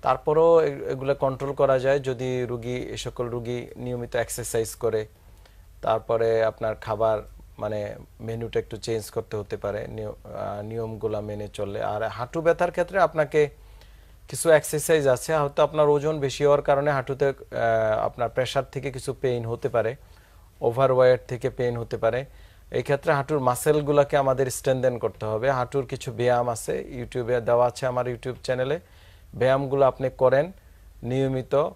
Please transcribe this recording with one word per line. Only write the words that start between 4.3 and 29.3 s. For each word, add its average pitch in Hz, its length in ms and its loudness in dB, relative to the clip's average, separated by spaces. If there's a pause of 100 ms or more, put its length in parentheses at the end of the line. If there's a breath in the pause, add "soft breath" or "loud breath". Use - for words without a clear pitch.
করে। 110 320 -2 (760 soft breath)
তারপরে 113 640 2
আপনার 110 300 -2
খাবার, 110 440 0 (400)
মানে, 107 360 -6 (260)
মেনুটা 113 380 -6
একটু 110 180 -6
চেঞ্জ 110 340 -6
করতে - 260 -8
হতে 104 200 -8
পারে 101 320 -6
নিয়-, 110 200 -10
আহ, 101 540 -10
নিয়মগুলা 110 580 -6
মেনে 104 280 -8
চললে। 104 340 -8
আর 104 200 -4
হাঁটু 113 380 -6
ব্যথার 170 300 2
ক্ষেত্রে 175 300 -2
আপনাকে 151 480 2 (800 soft breath)
কিছু 160 220 0
এক্সারসাইজ 151 560 4
আছে, 131 300 2
হয়তো 143 260 2
আপনার 151 260 4
ওজন 147 320 2
বেশি 139 240 -2
হওয়ার 143 180 6
কারণে 143 280 2
হাঁটুতে, 139 380 0
আহ, 113 680 0
আপনার 113 300 -2
প্রেশার 131 340 -2 (100)
থেকে 139 180 -6
কিছু 127 300 -8
পেইন 120 240 0
হতে 117 240 -4
পারে, 117 280 0 (640 soft breath)
ওভারওয়েট 127 680 4
থেকে 127 240 -4
পেইন 120 260 -2
হতে 117 200 -6
পারে। 117 280 0 (460 soft breath)
এই 127 120 -2
ক্ষেত্রে 143 300 0
হাঁটুর 143 260 0
মাসেলগুলোকে 143 800 2
আমাদের 135 340 2
স্ট্রেনথেন 127 480 0
করতে 110 280 -4
হবে। 110 240 0
হাঁটুর 127 360 -2
কিছু 127 260 -8
ব্যায়াম 123 360 2
আছে, - 360 -4 (160)
YouTube-এ 120 400 -2
দেওয়া 120 260 4
আছে 123 200 -4
আমার 123 200 -2
YouTube 123 360 -8
চ্যানেলে, 131 380 -2 (540 soft breath)